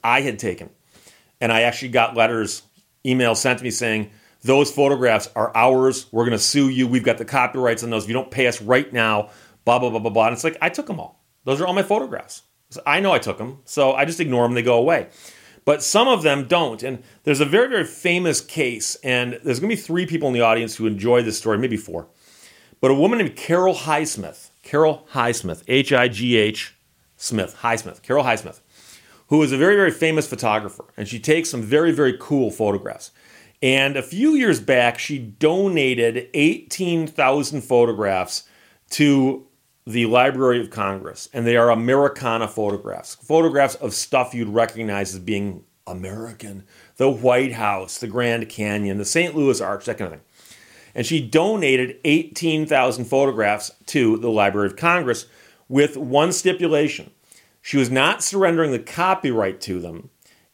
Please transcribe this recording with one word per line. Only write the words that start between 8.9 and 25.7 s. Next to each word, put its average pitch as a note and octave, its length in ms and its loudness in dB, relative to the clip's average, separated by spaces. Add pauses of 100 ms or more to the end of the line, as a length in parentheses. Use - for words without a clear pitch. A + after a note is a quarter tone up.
now, A2 380 0 (340)
blah, A#2+ 140 4
blah, B2 100 -2
blah, A2 100 -4
blah, G#2+ 120 -4
blah." A2 160 4
And A#2+ 60 0
it's A#2 100 -10
like, D#3+ 180 -2
I E3 80 0
took - 220 -8
'em E3 80 -8
all. - 220 -16 (240)
Those C3+ 140 -2
are F3+ 80 -2
all F3+ 60 -2
my F#3+ 100 2
photographs. G#3+ 600 -4 (260)
So - 160 -18
I D3+ 160 2
know G3 100 2
I C#3 80 4
took G2 220 -6
'em, C3 240 -12
so C3+ 260 2
I C3+ 140 2
just E3 160 -6
ignore B2+ 240 2
'em. A#2+ 80 0
They A#2+ 80 0
go A#2+ 160 4
away. C3+ 300 2 (580)
But D3 180 0
some A3+ 240 2
of A3 160 2
them C#3+ 240 2
don't. C#3 360 -2
And B2+ 200 -8 (220)
there's D3 160 2
a D3+ 40 4
very, G3+ 220 4
very A3+ 160 -2
famous F3 560 -2
case, B2 640 -6
and B2 400 -2
there's B2+ 160 -2
gonna F3 80 -4
be A#3 80 -2
three F3 300 -4
people D#3+ 240 -4
in B2+ 40 -2
the A#2+ 60 0
audience A2+ 380 2
who A2 100 -2
enjoy A2 340 2
this A2 160 -4
story, G#2+ 200 -2
maybe A#2 180 -2
four. E2+ 320 -10 (720)
But C3 120 4
a - 20 6
woman F3 240 4
named F3 180 -2
Carol F3+ 400 0
Highsmith, D3 760 -6 (100)
Carol D#3 500 0
Highsmith, A#2 560 -4
H C3 240 2